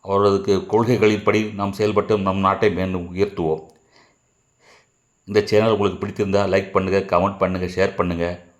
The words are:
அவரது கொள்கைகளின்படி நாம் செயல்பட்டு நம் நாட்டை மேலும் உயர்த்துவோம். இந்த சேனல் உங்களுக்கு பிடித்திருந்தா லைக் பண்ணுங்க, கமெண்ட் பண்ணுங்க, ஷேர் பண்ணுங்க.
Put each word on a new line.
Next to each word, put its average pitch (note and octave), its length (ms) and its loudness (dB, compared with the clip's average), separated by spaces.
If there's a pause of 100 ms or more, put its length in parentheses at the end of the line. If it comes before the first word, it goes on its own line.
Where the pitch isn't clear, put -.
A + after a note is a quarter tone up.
அவரது G2 520 2 (120)
கொள்கைகளின்படி G#2+ 720 2 (140)
நாம் G2+ 240 -6
செயல்பட்டு G#2 400 0
நம் G2 280 -2
நாட்டை F#2+ 240 2
மேலும் F2+ 400 -4
உயர்த்துவோம். F2+ 520 -2 (1700)
இந்த G2+ 180 4
சேனல் A2 280 4
உங்களுக்கு G2 260 0
பிடித்திருந்தா G2+ 460 -2
லைக் F#2+ 280 0
பண்ணுங்க, F#2+ 240 2 (120)
கமெண்ட் F#2+ 300 0
பண்ணுங்க, F#2 280 -2
ஷேர் F#2 300 -2
பண்ணுங்க. E2+ 280 -2 (340)